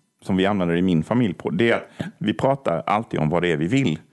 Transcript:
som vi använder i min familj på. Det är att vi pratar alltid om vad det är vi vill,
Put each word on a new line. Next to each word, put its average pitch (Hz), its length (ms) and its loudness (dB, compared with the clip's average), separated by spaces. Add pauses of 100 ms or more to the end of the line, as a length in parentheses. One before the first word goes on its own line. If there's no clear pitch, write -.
(220)
som 98 140 -2
vi 92 100 4
använder 90 300 0
i 90 60 2
min 87 220 2
familj 110 300 0
på. - 160 -6
Det 113 200 2
är 110 60 4
att - 120 -8 (300)
vi - 160 -2
pratar 135 520 -2
alltid 107 340 -2
om 78 80 2
vad 85 140 2
det 87 100 2
är - 40 2
vi 85 100 -2
vill, 127 320 0 (140)